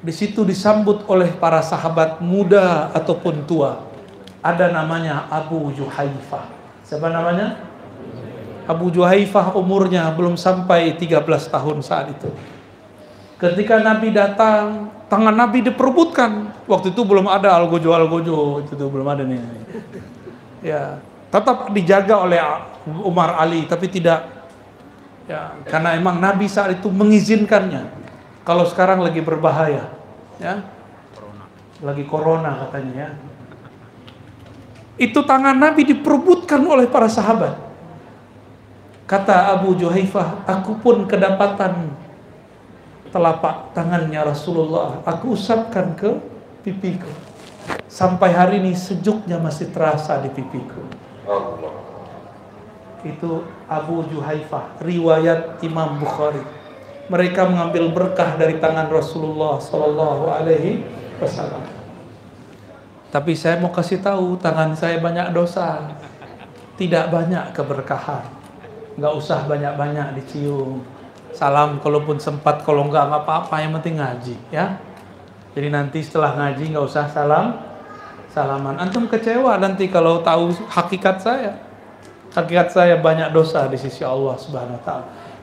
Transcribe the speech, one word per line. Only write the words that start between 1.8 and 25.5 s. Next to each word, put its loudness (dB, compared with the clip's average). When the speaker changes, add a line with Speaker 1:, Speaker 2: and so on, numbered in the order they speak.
Speaker 1:
muda 4
ataupun -2
tua. 0
Ada 2
namanya -2
Abu -4
Juhaifah. -6
Siapa -4
namanya? -2
Abu -2
Juhaifah 4
umurnya 2
belum 0
sampai 2
tiga 2
belas 0
tahun -2
saat -4
itu. -10
Ketika 4
Nabi 2
datang, 2
tangan 4
Nabi 4
diperebutkan. 2
Waktu 2
itu -2
belum 4
ada 6
algojo-algojo, 2
itu -10
tuh -4
belum -2
ada -2
nih. -4
Ya, -6
tetap 0
dijaga 4
oleh 2
Umar 2
Ali, 2
tapi -2
tidak, 0
ya, -12